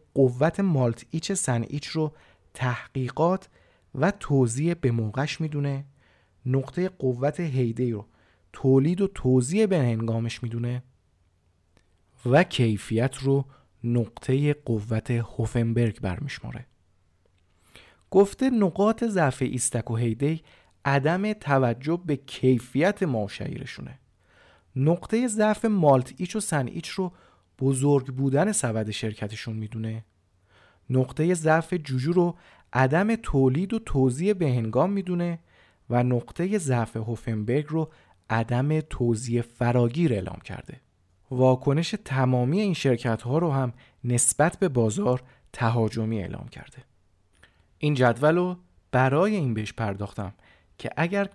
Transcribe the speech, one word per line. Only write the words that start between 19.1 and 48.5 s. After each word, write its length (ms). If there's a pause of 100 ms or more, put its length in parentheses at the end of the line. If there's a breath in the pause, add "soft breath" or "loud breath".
ایستک 480
و 60
هیدی 460 (420 soft breath)
عدم 480
توجه 720
به 100
کیفیت 840
ماه‌شعیرشونه. 960 (800 soft breath)
نقطهٔ 500
ضعف 380
مالت 520
ایچ 200
و 40
سن 260
ایچ 220
رو 240 (460 soft breath)
بزرگ 480
بودن 460
سبد 380
شرکتشون 640
می‌دونه. 480 (840 soft breath)
نقطهٔ 440
ضعف 400
جوجو 380
رو 240 (360 soft breath)
عدم 440
تولید 580
و 40
توزیع 560
به 120
هنگام 460
می‌دونه 460 (520 soft breath)
و 120
نقطهٔ 560
ضعف 380
هوفنبرگ 720
رو 220 (400 soft breath)
عدم 500
توزیع 640
فراگیر 680
اعلام 320
کرده. 360 (500)
واکنش 640 (100)
تمامی 560
این 140
شرکت‌ها 640
رو 140
هم 200 (320 soft breath)
نسبت 540
به 100
بازار 540 (300 soft breath)
تهاجمی 640
اعلام 300
کرده. 300 (1040 soft breath)
این 120
جدول 420
رو 200 (360)